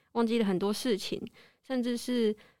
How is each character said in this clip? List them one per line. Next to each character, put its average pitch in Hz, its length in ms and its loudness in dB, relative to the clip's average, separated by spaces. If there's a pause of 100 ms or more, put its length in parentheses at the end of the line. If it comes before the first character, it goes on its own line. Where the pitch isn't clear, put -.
(120)
忘 233 120 2
记 226 140 2
了 226 60 2
很 196 120 2
多 196 160 0
事 220 240 0
情， - 240 -6 (460)
甚 254 160 -2
至 240 140 -2
是 233 380 0 (260)